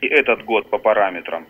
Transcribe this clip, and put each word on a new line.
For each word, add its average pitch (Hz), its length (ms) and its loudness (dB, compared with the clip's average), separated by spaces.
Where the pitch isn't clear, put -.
этот 127 380 2
год 110 260 -2
по 104 80 0
параметрам, 95 720 0